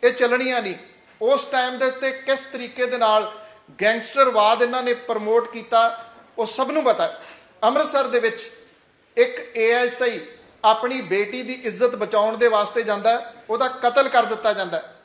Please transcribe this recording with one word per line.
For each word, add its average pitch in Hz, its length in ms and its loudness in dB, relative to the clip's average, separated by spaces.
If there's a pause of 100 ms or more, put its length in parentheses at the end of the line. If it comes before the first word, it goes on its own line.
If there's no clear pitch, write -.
ਇਹ 247 80 6
ਚੱਲਣੀਆਂ 254 500 0
ਨਹੀਂ। 196 140 -6 (460)
ਉਸ 262 220 2
ਟਾਈਮ 254 360 -2
ਦੇ 262 60 0
ਉੱਤੇ 262 260 -2
ਕਿਸ 262 280 -4
ਤਰੀਕੇ 247 460 -8
ਦੇ 247 120 -4
ਨਾਲ 214 340 2 (500)
ਗੈਂਗਸਟਰਵਾਦ 226 800 2
ਇਹਨਾਂ 240 220 0
ਨੇ 240 100 0
ਪ੍ਰਮੋਟ 233 580 -2
ਕੀਤਾ, 233 540 0 (320)
ਉਹ 233 80 -2
ਸਭ 262 260 -4
ਨੂੰ 302 120 0
ਪਤਾ 208 240 2
ਹੈ। - 100 -8 (460)
ਅੰਮ੍ਰਿਤਸਰ 277 440 2
ਦੇ 240 120 0
ਵਿੱਚ 226 320 -4 (680)
ਇੱਕ - 400 -2
ਏ 226 140 2
ਐਸ 240 300 0
ਆਈ 233 180 -2 (460)
ਆਪਣੀ 247 360 2
ਬੇਟੀ 208 420 -4
ਦੀ 247 100 -8
ਇੱਜ਼ਤ 226 420 -2
ਬਚਾਉਣ 214 420 0
ਦੇ 240 100 4
ਵਾਸਤੇ 220 360 2
ਜਾਂਦਾ 214 360 0
ਹੈ, - 140 -14 (160)
ਉਹਦਾ 240 180 0
ਕਤਲ 247 420 2
ਕਰ 233 160 4
ਦਿੱਤਾ 214 280 -2
ਜਾਂਦਾ 180 240 -4
ਹੈ। - 280 -10